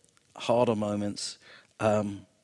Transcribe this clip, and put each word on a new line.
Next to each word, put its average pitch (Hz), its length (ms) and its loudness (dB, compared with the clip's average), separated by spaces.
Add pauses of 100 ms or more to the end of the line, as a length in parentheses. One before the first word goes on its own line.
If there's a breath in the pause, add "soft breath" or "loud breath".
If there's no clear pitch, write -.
(360)
harder 120 400 2
moments. 104 600 -4 (420 soft breath)
Um, 104 460 0 (180)